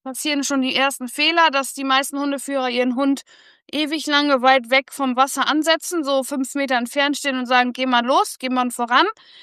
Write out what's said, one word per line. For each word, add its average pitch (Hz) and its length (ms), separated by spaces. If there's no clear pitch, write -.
passieren 285 400
schon 269 180
die 254 140
ersten 269 320
Fehler, 320 440
dass 269 220
die 277 100
meisten 269 360
Hundeführer 277 500
ihren 247 260
Hund 277 280
ewig 294 360
lange 294 340
weit 262 280
weg 262 240
vom 262 220
Wasser 269 320
ansetzen, 311 560
so 269 200
fünf 269 320
Meter 269 200
entfernt 277 420
stehen 269 200
und 254 80
sagen, 247 280
„Geh 254 120
mal 240 200
los, 320 340
geh 254 100
mal 254 220
voran.“ 247 360